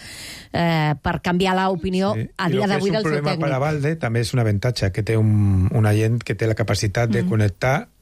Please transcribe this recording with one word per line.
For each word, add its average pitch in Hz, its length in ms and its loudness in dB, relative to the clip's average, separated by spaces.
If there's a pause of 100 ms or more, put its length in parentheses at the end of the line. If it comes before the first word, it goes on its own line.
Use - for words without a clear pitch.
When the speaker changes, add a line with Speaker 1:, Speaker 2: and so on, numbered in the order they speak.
(520)
Speaker 1:
eh, 160 500 2
per 175 200 -2
canviar 185 340 0
l'opinió 190 580 0
Speaker 2:
Sí. 107 240 -6
Speaker 1:
a 185 100 0
Speaker 2:
I 160 40 0
Speaker 1:
dia 196 80 0
Speaker 2:
lo - 60 0
que - 20 0
Speaker 1:
d'avui 196 220 0
Speaker 2:
és - 0 -
un - 20 -2
Speaker 1:
del 220 100 0
seu 165 80 0
Speaker 2:
problema 147 220 0
Speaker 1:
tècnic. 165 140 -4
Speaker 2:
per 139 60 0
a 131 60 -2
Valde 151 380 -2
també 117 240 -2
és 113 140 -4
un 127 60 2
avantatge, 107 520 0
que 110 100 -4
té 110 140 0
un, 104 560 4
un 107 140 2
agent 110 360 2
que - 120 -4
té 110 120 -2
la 110 80 0
capacitat 110 560 0
de 98 120 0
Speaker 1:
Mhm. 90 60 0
Speaker 2:
connectar, 113 600 0 (140)